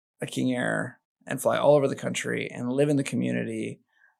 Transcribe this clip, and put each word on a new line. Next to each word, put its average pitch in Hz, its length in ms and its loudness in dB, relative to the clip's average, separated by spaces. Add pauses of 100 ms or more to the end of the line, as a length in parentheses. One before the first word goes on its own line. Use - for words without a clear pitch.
(220)
a - 60 -4
King 127 260 0
Air 113 460 -2 (260)
and 127 160 -4
fly 117 160 2
all 143 180 6
over 139 120 4
the 135 80 -4
country 120 540 -4
and 123 220 -6
live 139 180 2
in 147 60 4
the 135 80 2
community 117 800 -4 (380)